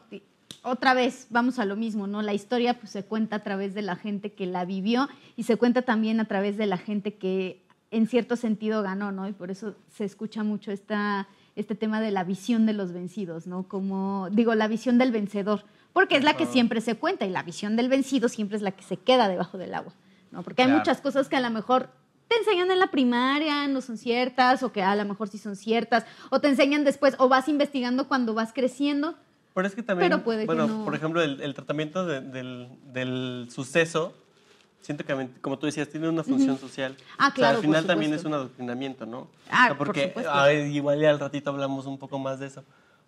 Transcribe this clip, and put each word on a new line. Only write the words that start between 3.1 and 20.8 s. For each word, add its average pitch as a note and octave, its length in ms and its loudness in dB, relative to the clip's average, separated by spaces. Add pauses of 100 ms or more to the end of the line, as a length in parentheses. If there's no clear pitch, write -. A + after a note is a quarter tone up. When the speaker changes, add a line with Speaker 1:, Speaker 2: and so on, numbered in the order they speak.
Speaker 1:
a - 60 -6
través G3 300 -4
de G#3 100 -6
la F3+ 120 -4
gente G#3 380 -8
que F#3+ 140 -6
la F3+ 180 -4
vivió G3+ 420 0 (280)
y A#3 80 -8
se A#3 140 2
cuenta A#3+ 260 4
también A3 360 0
a A3 60 0
través G3+ 320 -2
de G#3+ 80 0
la F#3+ 120 0
gente G#3 380 -6
que F#3 460 -4 (280)
en A3+ 180 2
cierto A#3+ 280 0
sentido A3 480 -2
ganó, G3 280 -4
¿no? F#3+ 160 -6
Y G#3+ 60 -8
por F3+ 160 -10
eso F#3+ 260 -10 (200)
se A3 80 -8
escucha G#3+ 400 -8
mucho G#3 280 -4
esta, G3+ 560 -4 (280)
este G#3 180 -6
tema G#3+ 280 -2
de A3 100 -2
la G3 140 0
visión A3 400 0
de A3 80 2
los G3 180 -4
vencidos, F3 560 -8
¿no? F3+ 200 -6
Como, F#3+ 640 -4
digo, A3+ 240 4
la A3 120 2
visión A3+ 300 2
del B3 160 6
vencedor, G3+ 500 -2 (300)
porque F4+ 240 6
es C4+ 80 2
la D4+ 100 6
que D#4+ 80 0
Speaker 2:
Ajá. A#3+ 80 0
Speaker 1:
siempre A#3+ 300 4
se A3+ 140 -2
cuenta D#4 300 -2
y G3 40 -2
la D3+ 140 -2
visión G#3 340 -4
del A#3+ 100 2
vencido C4 400 2
siempre G#3+ 300 -4
es G#3 40 -6
la G3+ 100 -2
que - 120 -18
se F#3 140 -6
queda B3 320 4
debajo F#3 280 -4
del - 160 -10
agua, - 200 -10 (380)
¿no? F3 120 -10
Porque - 200 0
hay B3+ 40 6
Speaker 3:
Claro. C#4+ 120 6
Speaker 1:
muchas D#4 200 2